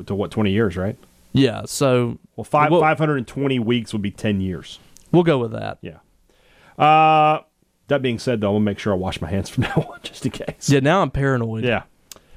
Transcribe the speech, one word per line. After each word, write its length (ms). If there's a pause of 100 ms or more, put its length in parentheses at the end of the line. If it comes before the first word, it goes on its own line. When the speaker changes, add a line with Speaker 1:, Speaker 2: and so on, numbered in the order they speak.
Speaker 1:
to 60
what, 160
twenty 220
years, 240
right? 220 (340)
Speaker 2:
Yeah, 360
so 500 (180)
Speaker 1:
Well, 80
five, 260
Speaker 2:
we'll 120
Speaker 1:
five 160
hundred 300
twenty 320
weeks 340
would 80
be 100
ten 300
years. 360 (360)
Speaker 2:
We'll 100
go 140
with 160
that. 280
Speaker 1:
Yeah. 180 (760)
Uh, 640 (460)
that 140
being 180
said, 220
though, 80
I'm 60
gonna 100
make 140
sure 140
I 40
wash 240
my 80
hands 200
from 140
<laughs> 0
now 260
on, 140
just 220
in 60
case. 380
Speaker 2:
Yeah, 100
now 220
I'm 100
paranoid. 520
Speaker 1:
Yeah. 200 (540)